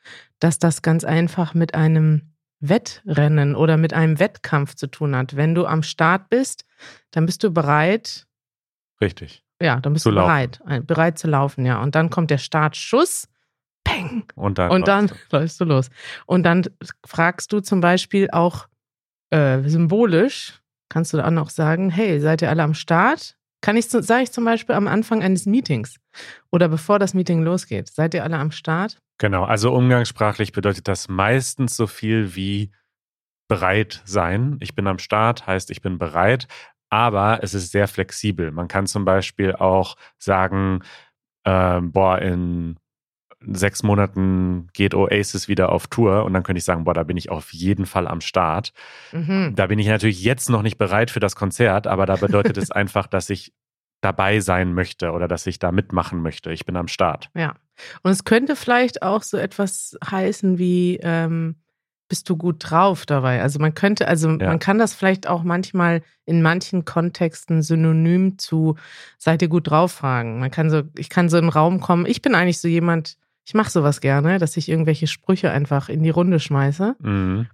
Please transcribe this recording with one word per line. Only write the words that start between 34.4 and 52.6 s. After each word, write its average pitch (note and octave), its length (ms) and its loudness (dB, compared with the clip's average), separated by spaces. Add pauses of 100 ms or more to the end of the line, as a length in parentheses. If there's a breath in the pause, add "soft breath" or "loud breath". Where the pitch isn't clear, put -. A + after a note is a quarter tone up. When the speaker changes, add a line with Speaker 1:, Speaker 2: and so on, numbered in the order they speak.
Speaker 2:
Ich - 140 -12
bin G2+ 120 -2
am F#2+ 120 -2
Start, A2 480 0
heißt, F#2+ 240 -4
ich - 120 -14
bin F#2 160 -4
bereit, F2+ 480 0 (440 loud breath)
aber G#2+ 520 2
es F#2 120 -6
ist F#2 180 -6
sehr G2+ 160 2
flexibel. F2+ 640 -4
Man F2 160 -6
kann G2 180 -2
zum G2+ 180 -4
Beispiel F#2+ 500 0
auch F#2+ 420 0 (220 soft breath)
sagen, F#2+ 640 0 (640 loud breath)
ähm, F2+ 480 2
"Boah, F#2 280 2
in F2 560 -4 (680)
sechs G2 380 -4
Monaten F#2+ 920 0
geht G2 220 0
Oasis G2 540 0
wieder F#2+ 240 2
auf F2 160 -2
Tour", G#2+ 360 2
und F#2 80 -4
dann F#2 120 0
könnte F2+ 140 -2
ich E2+ 60 -6
sagen, E2 200 -2
"Boah, F2 100 2
da E2 80 0
bin E2+ 140 -4
ich E2+ 140 -6
auf D#2+ 220 -10
jeden F2+ 340 -2
Fall F2 200 -2
am D#2+ 140 -6
Start." F2 520 -2 (400 loud breath)
Speaker 1:
Mhm. E3+ 440 -2
Speaker 2:
Da G2 100 2
bin G#2 140 0
ich G#2 80 0
natürlich G#2+ 340 0
jetzt B2 260 0
noch A2+ 140 2
nicht G#2+ 160 -2
bereit G#2+ 320 2
für - 100 -8
das G2 140 0
Konzert, G2+ 540 0
aber F#2+ 180 2
da F#2+ 100 2
bedeutet G2+ 400 2
es F#2+ 140 -4